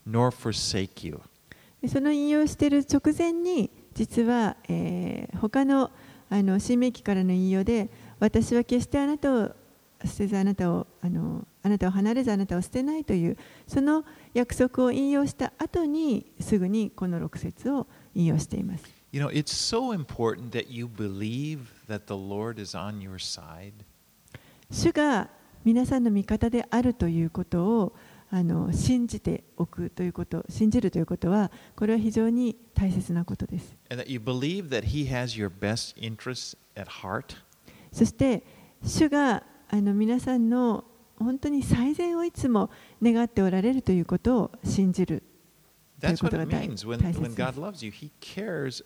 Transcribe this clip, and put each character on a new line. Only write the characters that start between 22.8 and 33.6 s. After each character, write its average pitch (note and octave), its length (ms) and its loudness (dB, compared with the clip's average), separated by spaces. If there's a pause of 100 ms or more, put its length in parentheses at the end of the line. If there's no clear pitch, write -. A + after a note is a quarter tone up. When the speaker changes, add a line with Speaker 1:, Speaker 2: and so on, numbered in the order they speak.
Speaker 1:
your F#2+ 180 -12
side. E2+ 540 -14 (1000)
Speaker 2:
主 - 200 2
が D4 380 2 (360)
皆 A#3 200 4
さ C4 140 0
ん B3 40 2
の A#3 80 4
味 G3+ 140 2
方 A3 240 2
で A#3 220 6
あ A3+ 100 2
る B3 140 4
と F3+ 120 0
い E3 180 2
う E3 40 2
こ F3+ 160 -4
と F3 180 0
を、 G#3+ 300 4 (380)
あ F#3 120 2
の、 E3+ 300 2
信 B3 340 2
じ - 140 -6
て - 240 -4 (140)
お E3+ 80 0
く F3 240 -6
と - 120 -6
い F3+ 60 0
う E3+ 60 -4
こ F3 100 -6
と、 - 240 -6
信 G#3+ 220 2
じ A#3+ 100 4
る F#3+ 100 2
と - 80 -2
い E3 40 2
う D#3 40 -2
こ F3+ 120 -4
と E3+ 120 0
は、 G3+ 220 2 (240)
こ - 80 -2
れ G#3+ 80 2
は A3+ 60 2
非 G#3+ 120 0
常 A3+ 200 2
に A#3+ 260 0 (180)
大 G3 160 2
切 F3+ 220 -2
な E3+ 140 0
こ G3 100 -8
と - 80 -6
で - 140 -6
す。 - 180 -12 (140)